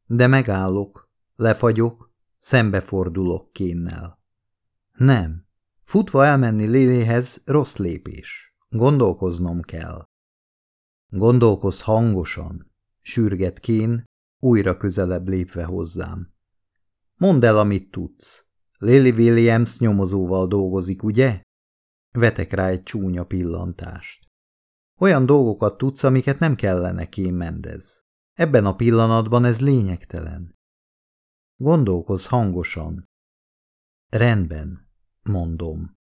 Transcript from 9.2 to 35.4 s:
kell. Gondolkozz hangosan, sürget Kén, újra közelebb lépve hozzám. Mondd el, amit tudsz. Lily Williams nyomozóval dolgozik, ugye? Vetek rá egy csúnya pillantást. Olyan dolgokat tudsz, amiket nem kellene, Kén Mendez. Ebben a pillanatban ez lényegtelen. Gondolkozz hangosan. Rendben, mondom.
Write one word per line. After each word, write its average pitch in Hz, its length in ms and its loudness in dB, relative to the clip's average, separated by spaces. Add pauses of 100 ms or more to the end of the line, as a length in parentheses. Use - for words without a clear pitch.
kell. 80 440 -14 (1040)
Gondolkozz 107 720 2
hangosan, 98 920 -4 (280)
sürget 95 580 -4
Kén, 113 460 -2 (400)
újra 98 320 2
közelebb 90 520 -4
lépve 90 360 -6
hozzám. 87 680 -10 (840)
Mondd 175 280 4
el, 110 140 6
amit 101 320 0
tudsz. - 540 -14 (340)
Lily 127 320 6
Williams 117 680 4
nyomozóval 95 680 0
dolgozik, 95 560 -2
ugye? 107 400 0 (720)
Vetek 113 380 0
rá 92 160 0
egy 92 140 -4
csúnya 92 420 -6
pillantást. 87 1000 -8 (720)
Olyan 160 260 4
dolgokat 120 520 2
tudsz, 135 240 -6
amiket 131 360 0
nem 156 160 0
kellene, 90 540 -4
Kén 92 260 -6
Mendez. 82 680 -10 (320)
Ebben 139 340 2
a 95 100 -2
pillanatban 113 680 2
ez 120 160 0
lényegtelen. 85 960 -4 (1000)
Gondolkozz 104 720 0
hangosan. 87 800 -4 (1040)
Rendben, 85 800 -2 (340)
mondom. 82 720 -6 (240)